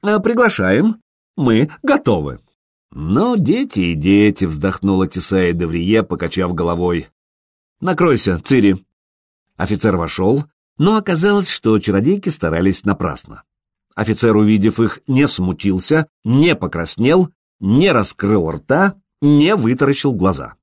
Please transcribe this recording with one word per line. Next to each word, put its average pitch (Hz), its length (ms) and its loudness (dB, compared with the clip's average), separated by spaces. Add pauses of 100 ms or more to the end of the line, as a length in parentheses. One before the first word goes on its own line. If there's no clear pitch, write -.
«А, 208 180 0
приглашаем. 214 800 0 (360)
Мы 127 340 2 (120)
готовы». 98 560 0 (540)
«Ну, 123 440 0
дети 190 440 0
и 85 140 0
дети», 98 500 2
вздохнула 92 640 -2
Тесая 92 460 -2
де 85 120 -4
Врие, 90 380 0
покачав 87 500 -4
головой. 85 540 -4 (720)
«Накройся, 151 580 0
Цири». 101 460 2 (720)
Офицер 101 400 -2
вошёл, 95 480 -2 (340)
но 202 180 2
оказалось, 202 520 0
что 110 320 0
чародейки 113 480 0
старались 87 560 -2
напрасно. - 580 -6 (520)
Офицер, 107 420 0
увидев 107 440 2
их, 113 260 -2
не 139 200 2
смутился, 95 800 -2 (180)
не 139 300 2
покраснел, 117 760 0 (300)
не 135 320 2
раскрыл 101 580 0
рта, 170 440 0 (260)
не 147 340 4
вытаращил 135 580 0
глаза. 87 500 -2